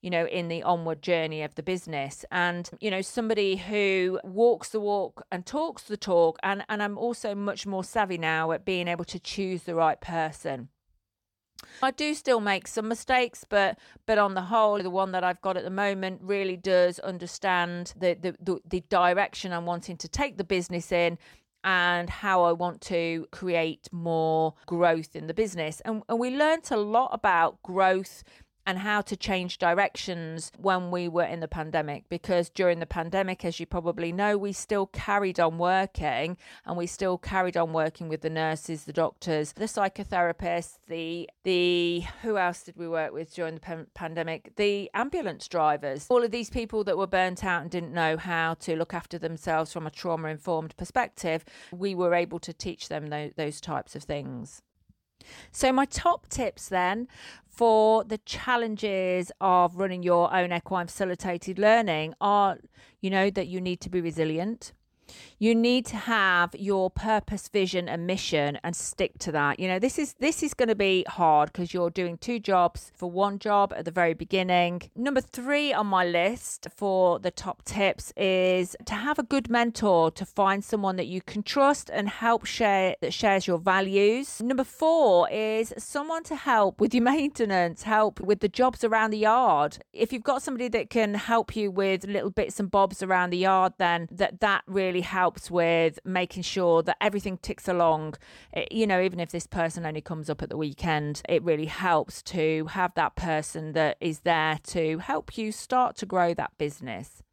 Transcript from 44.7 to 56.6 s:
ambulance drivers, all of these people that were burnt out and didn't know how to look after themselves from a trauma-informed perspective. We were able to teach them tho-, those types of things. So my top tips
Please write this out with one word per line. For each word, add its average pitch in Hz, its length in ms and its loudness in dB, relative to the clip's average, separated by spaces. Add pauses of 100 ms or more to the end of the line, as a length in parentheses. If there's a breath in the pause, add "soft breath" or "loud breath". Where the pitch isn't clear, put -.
ambulance 254 540 -4
drivers, 147 640 0
all 247 140 4
of 226 80 0
these 233 180 -6
people 220 360 -4
that 185 120 0
were 190 100 0
burnt 185 360 0
out 180 180 0
and 165 100 -10
didn't 170 220 -6
know 165 240 0
how 165 380 -2
to 165 200 -4
look 160 180 -4
after 170 240 -10
themselves 160 560 -2
from 160 140 -8
a 151 40 -8
trauma-informed 160 840 -6
perspective. 175 640 -4 (280 loud breath)
We 190 240 -4
were 175 180 2
able 175 260 0
to 165 140 -12
teach - 360 -10
them 151 180 -6
tho-, 151 280 -8
those 151 260 -6
types - 340 -8
of 147 80 -12
things. 135 580 -10 (920 loud breath)
So 262 200 2
my 269 140 4
top - 420 0
tips - 400 -6